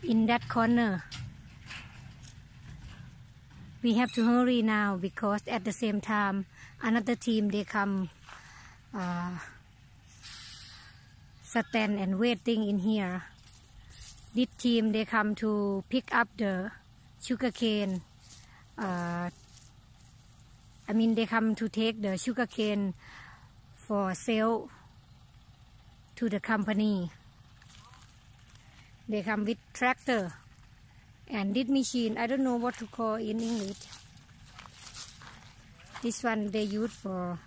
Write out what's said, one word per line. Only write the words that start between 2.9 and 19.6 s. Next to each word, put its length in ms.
We 140
have 180
to 120
hurry 360
now, 360
because 500
at 180
the 60
same 280
time, 460
another 340
team, 340
they 140
come, 460
uh, 460
stand 560
and 200
waiting 480
in 120
here. 440
This 120
team, 340
they 140
come 300
to 540
pick 240
up 140
the 340
sugarcane. 800
Uh, 520